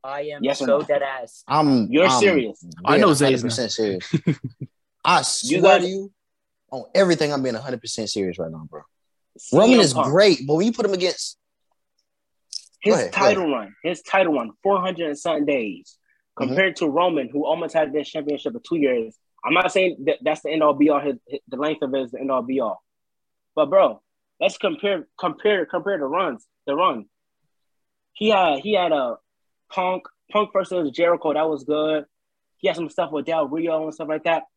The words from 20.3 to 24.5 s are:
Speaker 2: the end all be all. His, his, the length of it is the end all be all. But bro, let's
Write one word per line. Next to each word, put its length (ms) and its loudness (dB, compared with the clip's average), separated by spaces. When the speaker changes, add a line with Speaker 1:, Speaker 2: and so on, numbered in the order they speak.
Speaker 2:
the 100 -8
end 120 0
all 100 4
be 160 4
all. 100 2
His, 180 -4
his, 200 -10
the 100 -12
length 260 -4
of 100 -6
it 80 -2
is 100 -8
the 80 -12
end 120 -6
all 100 0
be 180 -4
all. 220 -4
But 160 0
bro, 320 4
let's 180 -2